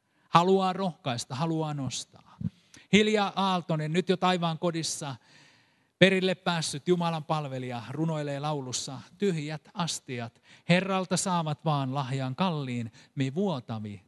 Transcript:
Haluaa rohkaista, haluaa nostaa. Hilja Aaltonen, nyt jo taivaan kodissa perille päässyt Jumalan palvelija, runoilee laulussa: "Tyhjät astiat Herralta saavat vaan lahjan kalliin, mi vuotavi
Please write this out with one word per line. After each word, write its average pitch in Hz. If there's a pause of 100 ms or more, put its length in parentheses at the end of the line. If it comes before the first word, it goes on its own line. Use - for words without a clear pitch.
(280)
Haluaa 185
rohkaista, 165
haluaa 160
nostaa. - (560)
Hilja 214
Aaltonen, 170
nyt 175
jo 185
taivaan 170
kodissa 160 (840)
perille 185
päässyt 165
Jumalan 170
palvelija, 131
runoilee 147
laulussa: 139 (180)
"Tyhjät 156
astiat 123 (260)
Herralta 185
saavat 170
vaan 139
lahjan 131
kalliin, 131 (220)
mi 135
vuotavi 117